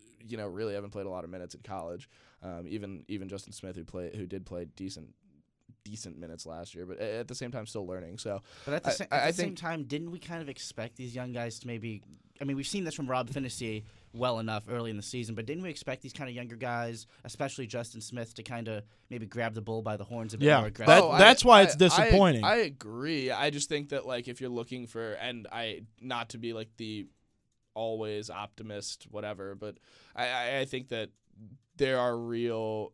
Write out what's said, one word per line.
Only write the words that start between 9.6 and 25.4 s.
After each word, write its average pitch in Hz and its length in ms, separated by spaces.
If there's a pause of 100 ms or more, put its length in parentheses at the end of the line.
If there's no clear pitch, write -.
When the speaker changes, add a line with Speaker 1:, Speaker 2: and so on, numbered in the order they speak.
Speaker 2:
didn't 151 280
we 175 80
kind 170 220
of 143 80
expect 117 480
these 123 180
young 127 180
guys 117 260
to 123 80
maybe? 113 360 (380)
I 139 40
mean, 139 120
we've 139 100
seen 196 160
this 156 120
from 143 120
Rob 127 220
Phinisee 120 540 (300)
well 117 260
enough 110 300
early 117 220
in 104 60
the 101 60
season, 117 320
but 113 100
didn't 160 180
we 185 60
expect 139 320
these 131 120
kind 135 160
of 120 60
younger 120 200
guys, 120 500 (200)
especially 131 420
Justin 113 340
Smith, 113 340
to 113 80
kinda 110 400 (260)
maybe 120 160
grab 113 280
the 110 80
bull 113 200
by 107 160
the 98 60
horns 113 300
a 110 40
bit 139 80
Speaker 3:
Yeah, 147 100
Speaker 2:
more 127 80
Speaker 3:
that, 107 40
Speaker 2:
aggressively? 156 420
Speaker 1:
Oh, - 20
I, 156 80
Speaker 3:
that's 233 240
why 240 160
Speaker 1:
I, 196 40
Speaker 3:
it's 165 120
disappointing. 180 680
Speaker 1:
I, 175 100
I - 40
agree. 135 720
I 127 200
just 147 200
think 147 200
that, 139 160
like, 123 220
if 123 120
you're 127 100
looking 120 380
for, 113 260
and 117 380